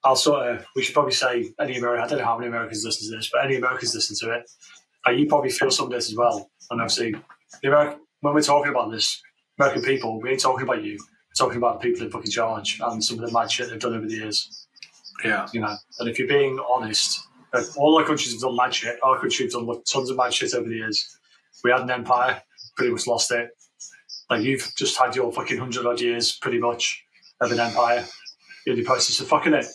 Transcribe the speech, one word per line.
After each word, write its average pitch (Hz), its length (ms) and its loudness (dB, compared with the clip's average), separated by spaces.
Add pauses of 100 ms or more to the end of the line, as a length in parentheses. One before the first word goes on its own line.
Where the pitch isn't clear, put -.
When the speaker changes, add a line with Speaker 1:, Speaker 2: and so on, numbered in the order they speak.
Speaker 1:
I'll 135 120 6
sort 139 320 2
of, 120 180 -4 (100)
we 131 80 0
should 127 100 -4
probably 131 200 4
say 123 460 0
any 127 200 -2
Ameri-, 120 200 0
I 113 60 0
don't 143 140 0
know 120 60 -2
how 117 120 2
many 120 120 -6
Americans 113 360 -6
listen 107 240 -4
to 113 80 -10
this, 113 160 -8
but 139 100 4
any 135 120 0
Americans 127 400 -2
listen - 200 -2 (120)
to 113 80 -2
it, 120 80 -6 (640)
uh, - 20 4
you 131 160 4
probably 143 240 2
feel 131 220 0
some 127 160 0
of 123 40 -8
this 117 200 -4
as 107 40 -8
well. 120 360 0 (180)
And 117 100 -4
obviously, 104 360 -2 (480)
the 135 60 2
Ameri-, 147 280 4 (240)
when 147 140 2
we're 151 60 6
talking 143 280 4
about 117 220 0
this, - 280 -2 (400)
American 139 220 4
people, 117 400 0
we 123 80 -6
ain't 131 100 0
talking 131 220 2
about 123 220 -2
you. 104 160 -8
We're - 480 -4
talking 117 100 -2
about 117 240 2
the 123 80 0
people 120 160 -2
in 104 60 -8
fucking - 180 -8
charge 113 500 -2
and 113 240 -2
some 117 140 -2
of 113 80 -6
the 120 60 -6
mad 113 180 2
shit 123 220 -2
they've 113 80 -10
done 117 160 -2
over 110 100 -6
the 110 80 -6
years. 107 540 -6 (580)
Speaker 2:
Yeah. 113 260 0
Speaker 1:
You 117 100 -4
know, 104 140 -4 (220)
and 120 100 -4
if 117 120 -6
you're 123 80 0
being 135 320 2 (100)
honest, 113 560 0 (260)
like, 123 140 0 (100)
all 151 220 6
our 151 80 4
countries 139 280 -2
have 110 80 -8
done 123 140 -2
mad 127 200 2
shit. 117 260 -4
Our 127 180 4
country 123 260 -2
have 113 80 -4
done 120 140 -4 (240)
tons 131 200 -2
of 123 60 -4
mad 123 140 2
shit 127 220 -2
over 117 160 -2
the 113 60 -6
years. 110 420 -4 (460)
We 123 80 6
had 127 100 4
an 123 80 -6
empire, 123 540 2 (320)
pretty 127 160 2
much 110 160 -4
lost 117 240 0
it. 117 180 -2 (800)
Like, 110 140 0
you've 131 340 -2
just - 220 0
had 127 160 4
your 123 160 0
fucking 127 260 -4
hundred 120 300 -4
odd 120 140 0
years, 117 340 0
pretty 120 240 -2
much, 120 440 -2 (380)
of 120 100 2
an 120 80 0
empire. 120 460 2 (600)
You're 123 100 0
in 117 60 0
the 117 40 -2
process 127 360 2
of - 60 -8
fucking 156 260 4
it. 135 200 2